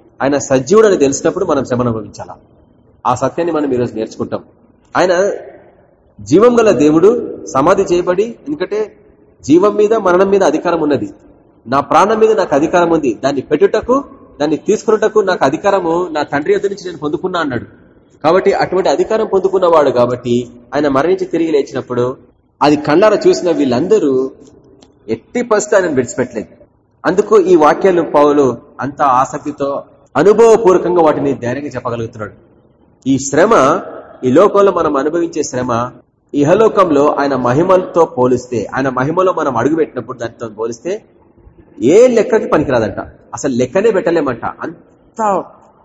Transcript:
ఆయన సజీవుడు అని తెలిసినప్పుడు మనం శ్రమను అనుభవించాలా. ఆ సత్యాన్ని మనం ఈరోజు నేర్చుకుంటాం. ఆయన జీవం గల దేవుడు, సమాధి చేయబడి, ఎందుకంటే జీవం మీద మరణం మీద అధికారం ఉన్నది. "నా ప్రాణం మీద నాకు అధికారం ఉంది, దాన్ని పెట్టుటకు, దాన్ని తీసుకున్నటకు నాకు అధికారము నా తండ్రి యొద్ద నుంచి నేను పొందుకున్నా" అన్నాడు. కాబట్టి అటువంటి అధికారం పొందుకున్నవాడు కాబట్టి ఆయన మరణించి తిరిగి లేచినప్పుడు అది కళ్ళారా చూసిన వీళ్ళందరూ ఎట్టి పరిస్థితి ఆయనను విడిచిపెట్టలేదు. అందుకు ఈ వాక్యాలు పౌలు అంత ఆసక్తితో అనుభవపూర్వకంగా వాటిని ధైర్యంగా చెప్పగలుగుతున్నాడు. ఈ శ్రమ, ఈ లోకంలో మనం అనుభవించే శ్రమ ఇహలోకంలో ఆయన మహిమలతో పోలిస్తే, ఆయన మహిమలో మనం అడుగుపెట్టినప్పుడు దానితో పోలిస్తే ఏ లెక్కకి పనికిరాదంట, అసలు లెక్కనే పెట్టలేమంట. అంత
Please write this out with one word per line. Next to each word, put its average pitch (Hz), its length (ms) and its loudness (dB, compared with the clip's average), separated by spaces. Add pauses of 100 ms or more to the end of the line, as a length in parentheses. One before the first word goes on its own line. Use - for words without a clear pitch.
(220)
ఆయన 139 160 0
సజీవుడు 139 480 2
అని 190 100 2
తెలిసినప్పుడు 147 480 0
మనం 139 200 -2
శ్రమను 123 260 -2
అనుభవించాలా. 101 460 -10 (680)
ఆ 123 80 0
సత్యాన్ని 160 400 -4
మనం 147 180 -2
ఈరోజు 123 220 -2
నేర్చుకుంటాం. 110 500 -8 (520)
ఆయన 180 340 0 (880)
జీవం 208 400 4
గల 220 100 4
దేవుడు, 165 680 2 (160)
సమాధి 175 280 2
చేయబడి, 175 400 0 (260)
ఎందుకంటే 185 480 -8 (480)
జీవం 190 300 4
మీద 208 200 2
మరణం 190 360 2
మీద 196 120 2
అధికారం 160 380 0
ఉన్నది. 135 280 -2 (580)
"నా 135 140 0
ప్రాణం 185 380 2
మీద 220 140 4
నాకు 180 220 -2
అధికారం 170 360 2
ఉంది, 143 240 0
దాన్ని 139 260 -4
పెట్టుటకు, 226 640 0 (360)
దాన్ని 151 160 -2
తీసుకున్నటకు 214 640 0
నాకు 185 240 0
అధికారము 175 640 -2
నా 151 120 -4
తండ్రి 151 300 -2
యొద్ద 202 140 -2
నుంచి 196 200 -8
నేను 170 120 -12
పొందుకున్నా" 170 420 -6
అన్నాడు. 127 240 -6 (600)
కాబట్టి 190 280 2
అటువంటి 175 360 -2
అధికారం 190 380 -2
పొందుకున్నవాడు 185 640 2
కాబట్టి 123 560 0 (280)
ఆయన 147 140 0
మరణించి 165 360 0
తిరిగి 165 260 -4
లేచినప్పుడు 131 640 -4 (460)
అది 147 140 4
కళ్ళారా 175 420 2 (100)
చూసిన 180 220 0
వీళ్ళందరూ 143 800 0 (800)
ఎట్టి - 340 -6
పరిస్థితి 208 400 0
ఆయనను 165 140 -4
విడిచిపెట్టలేదు. 117 520 -4 (580)
అందుకు 202 340 2
ఈ 180 160 4
వాక్యాలు 165 460 4
పౌలు 147 540 2 (240)
అంత 139 220 -6
ఆసక్తితో 139 800 -2 (340)
అనుభవపూర్వకంగా 185 840 4
వాటిని 139 300 0
ధైర్యంగా 127 360 -8
చెప్పగలుగుతున్నాడు. 113 640 -10 (760)
ఈ 135 120 0
శ్రమ, 165 600 2 (440)
ఈ 127 60 0
లోకంలో 196 420 4
మనం 160 240 -2
అనుభవించే 160 460 -4
శ్రమ 123 480 -4 (440)
ఇహలోకంలో 160 800 2
ఆయన 139 220 -2
మహిమలతో 170 680 0
పోలిస్తే, 127 680 -2
ఆయన 135 140 -4
మహిమలో 160 440 -2
మనం 151 240 -4
అడుగుపెట్టినప్పుడు 127 640 -4
దానితో 117 300 -10
పోలిస్తే 120 560 -10 (800)
ఏ 185 240 6
లెక్కకి 226 420 0
పనికిరాదంట, 123 520 -2 (340)
అసలు 139 180 -6
లెక్కనే 185 380 0
పెట్టలేమంట. 160 540 -2
అంత - 1000 -8 (400)